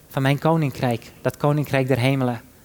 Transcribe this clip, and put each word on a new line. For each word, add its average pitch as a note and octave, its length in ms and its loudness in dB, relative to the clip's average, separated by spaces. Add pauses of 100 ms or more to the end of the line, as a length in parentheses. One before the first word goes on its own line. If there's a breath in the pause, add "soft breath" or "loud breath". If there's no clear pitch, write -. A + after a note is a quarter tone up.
van C#3 120 -4
mijn C3+ 180 2
koninkrijk, C#3 720 0 (100)
dat - 160 -4
koninkrijk C#3+ 500 0
der C3 100 2
hemelen, B2+ 440 0 (240 soft breath)